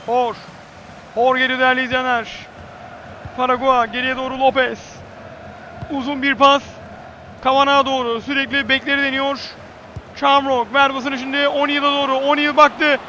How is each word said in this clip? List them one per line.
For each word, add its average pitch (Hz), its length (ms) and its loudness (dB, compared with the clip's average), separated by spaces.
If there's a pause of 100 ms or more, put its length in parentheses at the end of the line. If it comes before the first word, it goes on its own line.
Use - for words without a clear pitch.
Hor. 240 300 0 (800)
Hor 254 200 4
geliyor 254 240 0
değerli 254 240 4
izleyenler. 247 440 -2 (1080)
Paragua 254 480 2
geriye 254 320 -4
doğru 262 220 -6
Lopez. 262 400 2 (1120)
Uzun 277 300 -4
bir 277 140 2
pas. 277 280 6 (800)
Kavanak'a 277 420 4
doğru 240 360 -2
sürekli 269 480 -2
bekleri 269 340 0
deniyor. 277 360 -2 (760)
Shamrock 269 580 2
ver 269 220 4
basını 269 220 -4
şimdi 269 300 -2
O'Neill'a 285 440 0
doğru. 277 240 0
O'Neill 285 420 2
baktı. 294 520 4